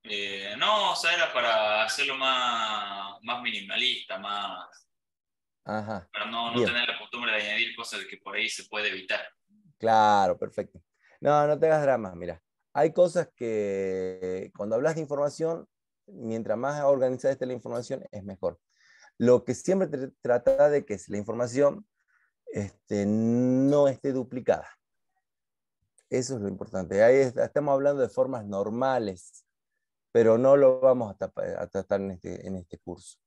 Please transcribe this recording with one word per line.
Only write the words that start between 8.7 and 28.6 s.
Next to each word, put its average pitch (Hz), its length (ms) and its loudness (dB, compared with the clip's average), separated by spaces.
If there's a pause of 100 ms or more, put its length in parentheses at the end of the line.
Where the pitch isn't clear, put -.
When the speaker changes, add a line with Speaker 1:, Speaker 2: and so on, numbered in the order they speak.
Speaker 1:
evitar. 98 320 -6 (580)
Speaker 2:
Claro, 107 600 4
perfecto. - 440 -8 (380)
No, 147 260 4
no 147 140 2
te 160 60 4
hagas 156 160 4
dramas, 113 340 0
mira. 85 260 -10 (320)
Hay 156 200 2
cosas 175 420 2
que 95 1200 -4
cuando 104 200 -4
hablas 151 200 0
de 165 60 -6
información, 147 680 -4 (380)
mientras 113 520 -6
más 143 260 -4
organizada 135 500 2
esté 131 120 -4
la 127 80 -6
información, 120 580 -8
es 101 120 -14
mejor. 95 360 -6 (580)
Lo 120 260 6
que 127 120 -4
siempre 190 340 0
tr-, 135 320 -8
trata 135 480 4
de 147 160 2
que 101 120 -6 (100)
la 101 100 -6
información, 120 680 0 (580)
este, 101 640 -4
no 127 800 2
esté 135 260 -2
duplicada. 120 560 -2 (1400)
Eso 127 260 -2
es 107 60 -6
lo 101 60 -4
importante. 95 560 -2
Ahí 127 140 8
es-, 127 180 2
estamos 143 380 0
hablando 139 280 2
de 117 80 0
formas 127 360 -2
normales, 107 1000 -4 (680)